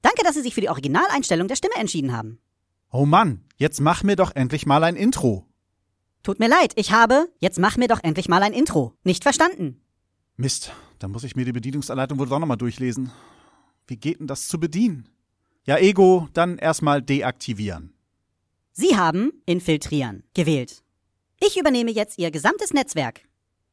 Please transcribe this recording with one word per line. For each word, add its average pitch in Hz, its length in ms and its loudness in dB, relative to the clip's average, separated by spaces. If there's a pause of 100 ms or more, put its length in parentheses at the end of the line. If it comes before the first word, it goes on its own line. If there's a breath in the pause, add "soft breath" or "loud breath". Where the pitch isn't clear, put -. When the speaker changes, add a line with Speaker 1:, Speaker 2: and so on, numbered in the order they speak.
Speaker 1:
Danke, 427 220 2
dass 320 140 2
Sie 302 60 -4
sich 247 120 -6
für 220 80 -2
die - 80 -2
Originaleinstellung 175 760 0
der 254 80 -4
Stimme 427 200 -2
entschieden 139 400 -4
haben. 110 220 -10 (520)
Speaker 2:
Oh 131 140 2
Mann, 151 400 2 (120)
jetzt 143 260 -2
mach 165 220 2
mir 196 120 2
doch 185 180 0
endlich 135 300 -2
mal 147 200 4
ein 170 120 0
Intro. 127 500 0 (760)
Speaker 1:
Tut 196 160 -6
mir 226 120 2
leid, 311 260 4
ich 202 160 -2
habe, 240 460 4
jetzt 185 200 -2
mach 190 200 2
mir 240 100 0
doch 170 160 0
endlich 165 240 -2
mal 180 140 4
ein 208 100 2
Intro, 190 400 0 (120)
nicht 185 180 0
verstanden. 269 580 0 (560)
Speaker 2:
Mist, - 340 -4 (280 loud breath)
da 95 100 -10
muss 110 160 -10
ich 117 100 -12
mir 127 120 -4
die 127 60 -6
Bedienungsanleitung 131 680 -6
wohl 131 100 -2
doch 139 100 -2
noch 165 80 -2
mal 131 100 0
durchlesen. 123 540 -4 (760 soft breath)
Wie 123 100 -12
geht 147 240 -6
denn 156 60 -12
das 139 200 -8
zu 185 140 -4
bedienen? 165 480 -2 (560)
Ja, 143 140 2
Ego, 185 560 6
dann 170 240 0
erstmal 151 420 0
deaktivieren. 107 960 -4 (760)
Speaker 1:
Sie 302 280 2
haben 180 340 0 (140)
infiltrieren 151 760 -2 (100)
gewählt. 147 480 -2 (560)
Ich 392 200 2
übernehme 247 320 2
jetzt 214 280 -4
Ihr 170 120 -2
gesamtes 220 440 -2
Netzwerk. 156 480 -4 (500)